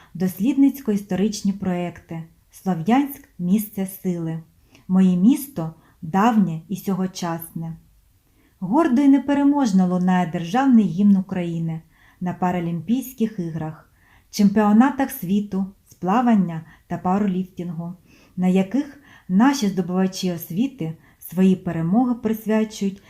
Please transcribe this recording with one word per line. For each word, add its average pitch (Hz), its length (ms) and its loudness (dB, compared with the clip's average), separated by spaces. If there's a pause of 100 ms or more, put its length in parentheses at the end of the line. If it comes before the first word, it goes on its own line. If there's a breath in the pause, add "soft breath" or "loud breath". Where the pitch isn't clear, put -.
(140 loud breath)
дослідницько-історичні 202 1400 0
проекти 175 720 -6 (260)
«Слов'янськ — 190 800 -2 (100)
місце 190 480 -2
сили», 170 560 -6 (460 soft breath)
«Моє 185 280 4
місто — 175 580 0 (280 soft breath)
давнє 190 680 0
і 190 80 -6
сьогочасне». 165 1000 -6 (840)
Гордо 254 420 2
і 285 60 6
непереможно 277 800 4
лунає 180 400 2
державний 208 580 2
гімн 190 320 4
України 170 680 -4 (380 soft breath)
на 180 120 -4
Паралімпійських 180 1040 -4
іграх, 160 520 -8 (400 soft breath)
чемпіонатах 220 800 4
світу 196 560 -4 (240)
з - 40 -20
плавання 185 720 0 (220 soft breath)
та 175 120 -8
пауерліфтингу, 180 960 -4 (420 soft breath)
на 180 100 -2
яких 190 540 0 (280 soft breath)
наші 214 400 2
здобувачі 185 640 -2
освіти 170 640 -6 (220 soft breath)
свої 185 380 2
перемоги 185 580 0
присвячують 220 960 -4